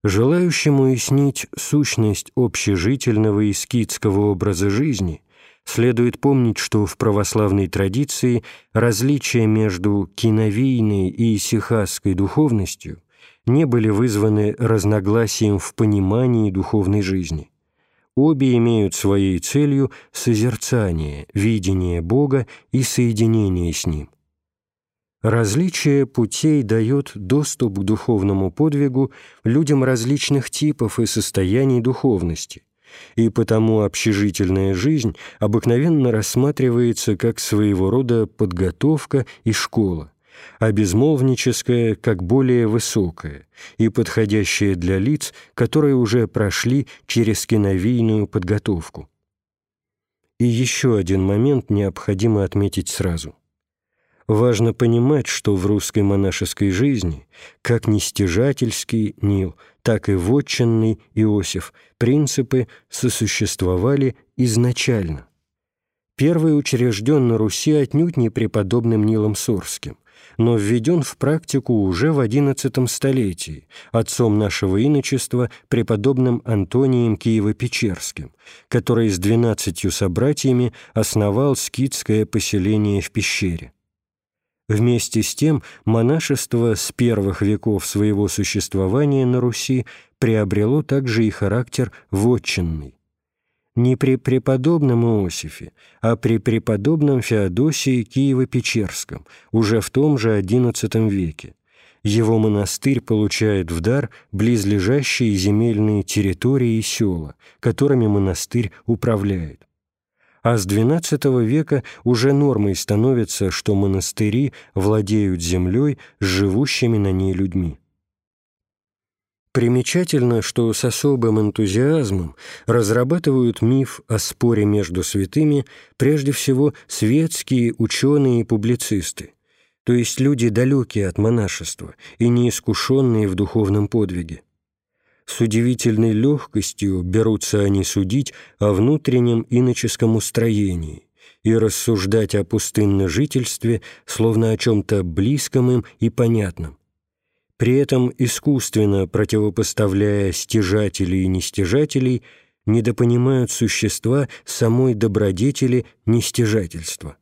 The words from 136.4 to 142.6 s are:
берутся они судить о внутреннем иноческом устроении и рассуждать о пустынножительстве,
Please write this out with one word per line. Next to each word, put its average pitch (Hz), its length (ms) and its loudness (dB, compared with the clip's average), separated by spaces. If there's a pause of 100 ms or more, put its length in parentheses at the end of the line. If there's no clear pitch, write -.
берутся 104 580 0
они 98 240 2
судить 107 480 -2 (260)
о 104 140 2
внутреннем 120 680 2
иноческом 120 760 0
устроении 101 920 -2 (360)
и 110 100 4
рассуждать 107 800 0
о 101 100 0
пустынножительстве, 107 1400 0 (240)